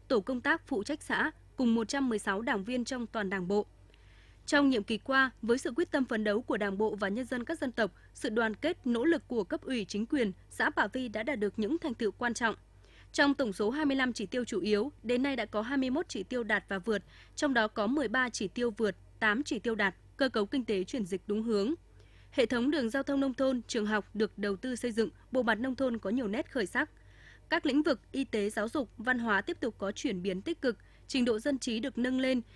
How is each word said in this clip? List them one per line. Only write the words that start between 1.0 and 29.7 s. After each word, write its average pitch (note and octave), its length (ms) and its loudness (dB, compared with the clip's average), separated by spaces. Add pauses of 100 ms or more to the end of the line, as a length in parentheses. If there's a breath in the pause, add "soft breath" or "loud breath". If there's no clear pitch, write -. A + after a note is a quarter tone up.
xã, A3+ 280 0 (240)
cùng A#3 200 2
một A3+ 120 0
trăm C#4 220 0
mười G#3+ 100 0
sáu G3+ 220 0
đảng A#3 220 0
viên B3 220 -2
trong A#3+ 220 -6
toàn G#3 220 -4
Đảng F#3 180 -2
bộ. G3+ 180 2 (800 soft breath)
Trong C#4+ 240 6
nhiệm A#3 140 2
kỳ A3+ 140 -2
qua, C4+ 340 2 (100)
với A#3 160 2
sự C4+ 180 -4
quyết F4 160 -2
tâm C4+ 140 2
phấn A3 180 -2
đấu G#3+ 180 2
của - 160 -2
Đảng G3+ 200 -2
bộ G#3+ 180 0
và G3+ 120 -2
nhân A3 180 -2
dân A#3+ 180 -4
các D#4+ 160 -6
dân C4 120 -2
tộc, G#3+ 200 -2 (220 soft breath)
sự - 160 -4
đoàn A3 260 0
kết, - 320 -4
nỗ A#3 180 2
lực E4 220 2
của A#3 160 0
cấp D#4+ 180 -4
ủy, A#3+ 240 -4
chính G#3+ 200 -4
quyền, A#3 260 0 (180 soft breath)
xã A#3+ 200 0
Bả C#4+ 180 2
Vi B3+ 200 -4
đã G#3+ 160 -6
đạt C4+ 160 -2
được G3+ 180 0
những A3+ 200 0
thành C#4+ 160 -4
tựu G#3+ 180 -2
quan A#3 220 -2
trọng. A3+ 220 -2 (580 soft breath)
Trong C#4+ 200 4
tổng A#3 200 0
số G#3 160 0
hai D4 160 0
mươi C4+ 100 2
lăm B3+ 180 2
chỉ G#3+ 120 -6
tiêu B3 200 -4
chủ G#3 140 -4
yếu, G#3 320 2 (120)
đến B3 200 2
nay C#4 120 0
đã A3 100 -2
có G#3 160 -2
hai B3+ 160 -2
mươi C4 120 2
mốt D4+ 200 0
chỉ - 140 -6
tiêu B3 200 -4
đạt G#3 260 2
và G3 100 -2
vượt, G3+ 240 0 (320 loud breath)
trong C#4+ 180 2
đó A3 140 4
có G#3+ 200 0
mười C#4 200 2
ba B3 220 2
chỉ G#3 180 -4
tiêu A#3+ 300 -2
vượt, G#3 180 0 (240)
tám A3+ 240 4
chỉ A#3+ 160 -2
tiêu A3+ 160 -2
đạt, G3+ 200 0 (220)
cơ C4+ 120 4
cấu G#3+ 160 2
kinh B3 200 -2
tế G3 180 0
chuyển G#3+ 220 -4
dịch F3+ 220 -4
đúng G#3+ 160 0
hướng. A3 300 2 (580 soft breath)
Hệ B3 140 4
thống B3 260 2
đường C4 180 2
giao C#4 140 -2
thông C#4 160 0
nông C4+ 140 2
thôn, C4 340 0
trường G#3+ 180 0
học G#3 280 0
được G#3+ 240 -2
đầu G3+ 180 -2
tư B3+ 200 -6
xây A#3+ 160 -4
dựng, G#3 180 0 (220 soft breath)
bộ B3+ 120 2
mặt A3 120 2
nông B3 200 -2
thôn B3 220 0
có G3 120 -6
nhiều A#3+ 180 0
nét A3+ 240 -2
khởi A3+ 140 0
sắc. C4 240 -2 (600 loud breath)
Các E4 160 0
lĩnh D4 180 4
vực D4 160 2 (120)
y C4+ 120 -2
tế, G#3 260 -2
giáo G#3+ 200 -2
dục, C4 280 -2
văn B3 220 0
hóa G#3+ 220 2
tiếp E4+ 180 -6
tục A#3 180 -2